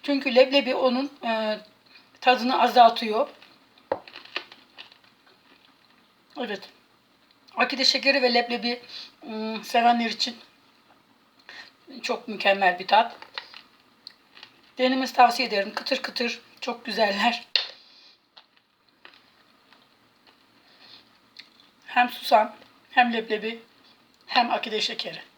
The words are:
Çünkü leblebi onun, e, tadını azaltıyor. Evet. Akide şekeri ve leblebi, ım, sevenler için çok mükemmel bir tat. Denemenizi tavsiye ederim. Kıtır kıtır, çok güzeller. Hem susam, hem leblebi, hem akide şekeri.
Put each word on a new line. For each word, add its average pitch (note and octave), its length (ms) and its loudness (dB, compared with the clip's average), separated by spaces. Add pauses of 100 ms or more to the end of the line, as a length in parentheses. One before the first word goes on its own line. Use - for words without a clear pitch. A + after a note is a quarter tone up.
Çünkü C#4 320 -2
leblebi C4 400 4
onun, C4 360 0 (140)
e, A3 340 -2 (640)
tadını B3+ 420 2
azaltıyor. A#3 640 4 (3000)
Evet. G#3 280 -8 (880)
Akide B3 280 -2
şekeri C4+ 380 2
ve B3 120 2
leblebi, A#3+ 480 -2 (440)
ım, A3 380 -8
sevenler A#3 460 2
için - 260 -6 (1700)
çok - 260 -6
mükemmel G3 500 0
bir F#3+ 80 -10
tat. A3+ 300 2 (1600)
Denemenizi B3+ 340 0
tavsiye A#3+ 360 4
ederim. G#3 260 -4
Kıtır - 280 -4
kıtır, A#3+ 380 -6 (200)
çok - 240 -8
güzeller. G#3 600 0 (4000)
Hem B3 220 0
susam, - 480 2 (400)
hem A#3+ 160 4
leblebi, A3+ 500 -6 (640)
hem A#3+ 240 0
akide G#3+ 300 -4
şekeri. G#3 420 -8 (160)